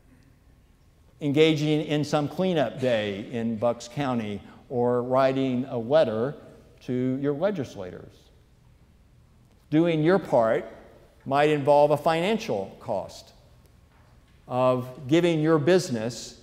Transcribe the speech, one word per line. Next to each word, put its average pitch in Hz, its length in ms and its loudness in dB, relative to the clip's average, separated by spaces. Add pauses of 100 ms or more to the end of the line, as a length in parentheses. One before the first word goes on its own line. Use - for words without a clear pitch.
(1200)
engaging 151 600 2
in 151 220 -2
some 147 240 -2
cleanup 160 520 -2
day 107 520 -2
in 117 260 -4
Bucks 117 300 -4
County, 117 540 -6 (280)
or 123 340 0
writing 131 640 0
a 127 120 -8
letter 120 560 0 (540)
to 127 340 -2
your 143 120 0
legislators. 139 800 -6 (1600)
Doing 160 320 2
your 175 160 4
part 131 480 2 (640)
might 143 240 2
involve 147 400 4
a 147 60 2
financial 165 840 -2
cost 98 540 -8 (1120)
of 127 600 -2
giving 165 340 2
your 160 180 4
business 131 840 0